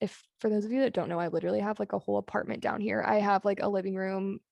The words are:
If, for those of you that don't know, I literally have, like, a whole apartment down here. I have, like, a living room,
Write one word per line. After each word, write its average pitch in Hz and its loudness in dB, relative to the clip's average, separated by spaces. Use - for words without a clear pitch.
If, - -6
for 220 0
those 208 2
of 220 -4
you 262 2
that 254 2
don't 175 0
know, 170 -2
I 170 0
literally 170 0
have, 208 -2
like, 208 -2
a 202 -2
whole 202 0
apartment 208 -4
down - 0
here. 208 0
I 214 4
have, 202 4
like, 196 2
a 202 2
living 190 0
room, 190 -2